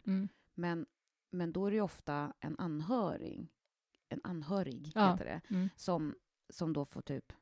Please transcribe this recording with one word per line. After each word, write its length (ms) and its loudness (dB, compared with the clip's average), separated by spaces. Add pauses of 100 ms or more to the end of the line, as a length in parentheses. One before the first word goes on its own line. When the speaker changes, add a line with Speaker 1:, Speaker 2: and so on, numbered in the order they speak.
Speaker 1:
Mm. 240 2 (240)
Speaker 2:
Men, 320 0 (440)
men 240 0
då 120 2
är 60 2
det 40 4
ju 60 4
ofta 580 -2
en 200 -4
anhörig, 880 0 (640)
en 140 -6
anhörig 720 -2
Speaker 1:
Ja. 160 8
Speaker 2:
heter 140 0
det, 160 -6 (140)
Speaker 1:
Mm. 200 4
Speaker 2:
som, 400 0 (340)
som 240 0
då 120 0
får 160 -10
typ 400 -6